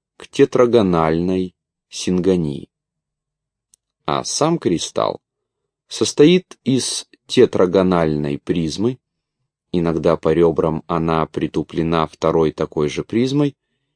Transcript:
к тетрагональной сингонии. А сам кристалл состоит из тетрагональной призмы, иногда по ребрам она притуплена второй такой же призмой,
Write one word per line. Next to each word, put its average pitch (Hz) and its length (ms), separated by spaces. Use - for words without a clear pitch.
к - 120
тетрагональной 92 1300
сингонии. 90 800
А 69 180
сам 160 340
кристалл 73 600
состоит 160 760
из - 420
тетрагональной 87 1120
призмы, 87 600
иногда 82 440
по 80 160
ребрам 80 540
она 82 400
притуплена 80 800
второй 80 460
такой 76 360
же 78 160
призмой, 135 520